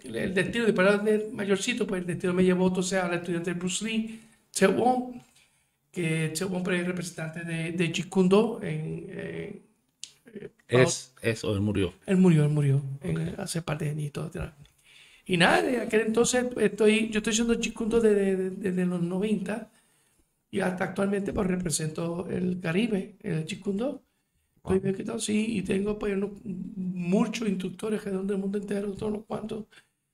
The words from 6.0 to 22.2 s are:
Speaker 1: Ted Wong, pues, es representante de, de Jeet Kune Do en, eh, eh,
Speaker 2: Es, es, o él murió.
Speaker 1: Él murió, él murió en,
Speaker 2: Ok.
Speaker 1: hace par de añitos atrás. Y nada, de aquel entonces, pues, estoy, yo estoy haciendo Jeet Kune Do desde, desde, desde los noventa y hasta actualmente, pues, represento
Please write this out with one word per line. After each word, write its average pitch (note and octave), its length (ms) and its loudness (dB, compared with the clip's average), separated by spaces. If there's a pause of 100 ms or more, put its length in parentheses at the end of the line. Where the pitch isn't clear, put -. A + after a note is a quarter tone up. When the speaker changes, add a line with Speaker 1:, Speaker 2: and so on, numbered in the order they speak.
Speaker 1:
Ted F#3+ 100 -2
Wong, F3+ 160 -2
pues, F3+ 160 0
es F3 80 -2
representante E3+ 560 -6
de, E3 300 -4
de E3 180 0
Jeet E3+ 160 -4
Kune F#3 220 4
Do G#3+ 340 4
en, D#3+ 460 -6
eh, E3 520 -10 (720)
eh, - 160 -14 (200)
Speaker 2:
Es, - 520 4
es, A2+ 220 -2
o G#2 100 0
él G2 60 0
murió. G2+ 340 0 (120)
Speaker 1:
Él G3 120 2
murió, E3+ 280 8
él D3 60 2
murió C#3+ 300 2 (200)
en, E3 160 -2 (160)
Speaker 2:
Ok. - 60 -12
Speaker 1:
hace E3+ 220 -6
par D#3 160 -4
de D3 120 -4
añitos D3+ 380 -6
atrás. D#3+ 260 -8 (720)
Y F#3 100 0
nada, G#3 260 6
de B3+ 200 0
aquel G#3+ 260 2
entonces, A#3 460 2
pues, G3+ 180 2
estoy, G#3+ 380 4
yo G#3+ 80 -2
estoy G#3+ 160 0
haciendo A#3 260 2
Jeet A#3 140 -4
Kune A3+ 160 -4
Do A#3 100 4
desde, G3+ 380 4
desde, F#3 140 -2
desde F#3 340 -2
los F3+ 160 0
noventa F#3 680 -2 (800)
y G3 120 -2
hasta F#3 240 -2
actualmente, G3 480 -2
pues, G#3 120 0
represento E3+ 840 -2